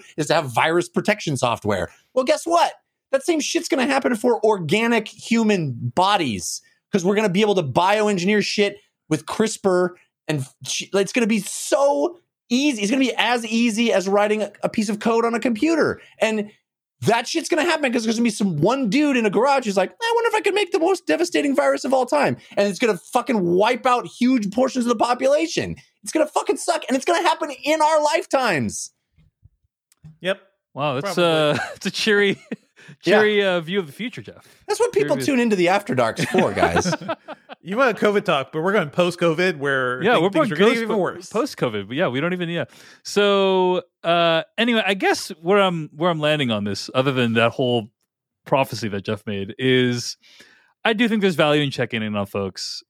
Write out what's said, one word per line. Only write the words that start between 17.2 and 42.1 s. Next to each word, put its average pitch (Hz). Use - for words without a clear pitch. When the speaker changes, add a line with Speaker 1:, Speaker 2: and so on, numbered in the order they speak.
Speaker 1:
shit's 311
gonna 330
happen 311
'cause 233
there's 226
gonna 233
be 233
some 185
one 233
dude 277
in 226
a 208
garage 262
who's 202
like, 196
"I 466
wonder 466
if 440
I 427
could 392
make 403
the 392
most 349
devastating 302
virus 277
of 254
all 262
time." 240
And 202
it's 190
gonna 214
fucking 233
wipe 208
out 247
huge 240
portions 254
of 240
the 226
population. 254
It's -
gonna 294
fucking -
suck. 320
And 240
it's 262
gonna 349
happen 320
in 311
our 311
lifetimes. 226
Speaker 2:
Yep. 190
Speaker 3:
Wow, 139
that's, 190
Speaker 2:
Probably. 160
Speaker 3:
uh, -
<laughs> -
it's -
a 190
cheery, 202
Speaker 1:
Yeah. 190
Speaker 3:
cheery, 208
uh, 180
view 170
of 175
the 135
future, 202
Jeff. -
Speaker 1:
That's 403
what 480
people 381
Speaker 3:
Cheery -
view. 294
Speaker 1:
tune 247
into 226
the 175
After 202
Darks 120
for, 147
guys. -
Speaker 3:
<laughs> -
Speaker 2:
You 190
want 247
a -
covid 208
talk, 143
but 156
we're 190
going 185
post-covid 170
where 131
Speaker 3:
Yeah, 226
Speaker 2:
thing-, 170
Speaker 3:
we're 196
Speaker 2:
things 285
Speaker 3:
going 185
Speaker 2:
are 147
gonna 202
get 262
Speaker 3:
post-, 226
Speaker 2:
even 220
worse. 131
Speaker 3:
post-covid, 120
but 117
yeah, 165
we 123